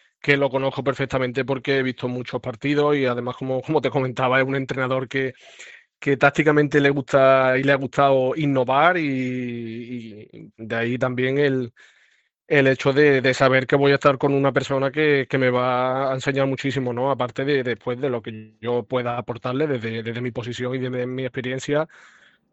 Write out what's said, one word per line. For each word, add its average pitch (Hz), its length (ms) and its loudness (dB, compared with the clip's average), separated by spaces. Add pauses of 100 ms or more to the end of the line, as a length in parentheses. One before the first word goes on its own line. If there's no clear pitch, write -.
(220)
que 143 140 4
lo 139 140 2
conozco 135 340 -2
perfectamente 131 600 -2
porque 135 320 -2
he 135 60 0
visto 127 260 -4
muchos 123 320 -8
partidos 147 560 0
y 135 80 0
además, 123 320 -4
como, 131 240 -4
como 156 180 0
te 135 100 0
comentaba, 127 520 0
es 131 40 2
un 135 100 -2
entrenador 131 520 -4
que, 131 260 -4 (640)
que 139 200 0
tácticamente 147 640 4
le 139 80 4
gusta 135 680 4
y 135 60 -2
le 139 80 2
ha 139 40 4
gustado 135 600 2
innovar 143 640 2
y, 120 1300 -8
y 107 280 -20
de 113 180 -8
ahí 117 220 -2
también 127 400 -2
el, 131 360 0 (720)
el 139 200 4
hecho 131 260 2
de, 139 280 4
de 127 120 2
saber 131 320 4
que 131 100 2
voy 139 160 4
a 139 40 4
estar 135 240 2
con 139 140 0
una 139 180 2
persona 135 400 -2
que, 143 360 2
que 143 120 -2
me 127 100 2
va 127 640 0
a - 20 -2
enseñar 135 340 0
muchísimo, 131 460 -2
¿no? 127 160 -2
Aparte 131 340 -4
de, 139 200 0
después 123 360 -6
de 139 100 -4
lo 120 120 -4
que 110 400 -14
yo 120 220 -2
pueda 120 340 -4
aportarle 127 480 -4
desde, 113 380 -4
desde 113 180 -8
mi 123 100 -6
posición 123 440 -6
y - 20 -6
desde 127 300 -6
mi 127 160 -8
experiencia 131 640 -4 (640)